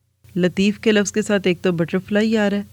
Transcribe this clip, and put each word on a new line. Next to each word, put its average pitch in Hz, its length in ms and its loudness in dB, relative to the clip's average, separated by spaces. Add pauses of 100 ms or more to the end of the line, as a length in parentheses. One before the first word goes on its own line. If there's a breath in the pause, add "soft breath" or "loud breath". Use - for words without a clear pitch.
(360)
लतीफ़ 190 440 0
के 226 120 2
लफ्ज़ 208 220 0
के 214 80 -2
साथ 196 260 -2
एक 175 140 0
तो 185 120 0
बटरफ्लाई 208 600 -2
आ 208 120 2
रहा 202 120 -2
है 202 140 -8